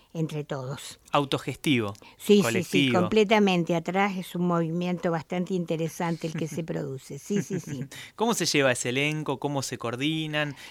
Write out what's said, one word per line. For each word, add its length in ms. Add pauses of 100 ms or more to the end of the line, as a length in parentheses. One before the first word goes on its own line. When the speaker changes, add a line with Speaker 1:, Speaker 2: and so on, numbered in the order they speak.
(140)
Speaker 1:
entre 320
todos. 560 (100)
Speaker 2:
Autogestivo, 840 (220)
Speaker 1:
Sí, 200
sí, 20
sí, 40
Speaker 2:
colectivo. 600
Speaker 1:
completamente. 760
Atrás 400
es 180
un 140
movimiento 640
bastante 420
interesante 720
el 60
que 140
se 160
Speaker 2:
<laughs> 0
Speaker 1:
produce. 560
Sí, 240
sí, 160
sí. 240 (320)
Speaker 2:
¿Cómo 180
se 120
lleva 260
ese 180
elenco? 500
¿Cómo 220
se 160
coordinan? 800 (160)